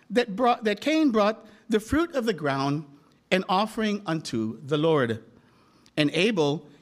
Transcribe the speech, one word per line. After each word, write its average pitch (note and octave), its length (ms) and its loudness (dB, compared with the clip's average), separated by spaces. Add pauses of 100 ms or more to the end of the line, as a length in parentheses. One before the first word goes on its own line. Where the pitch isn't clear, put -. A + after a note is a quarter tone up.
that G3+ 260 -2
brought, A#3+ 280 2
that G#3 180 -2
Cain D#4 300 2
brought G#3+ 340 0 (240)
the G#3+ 100 2
fruit D#4+ 360 0
of B3 100 -2
the A3+ 80 0
ground, C#3+ 520 -2 (440)
an F#3 180 2
offering G#3 580 -2
unto A#2+ 600 -4
the D3 120 -2
Lord. C#3+ 460 2 (720)
And D3+ 160 2
Abel, E3 560 0 (140)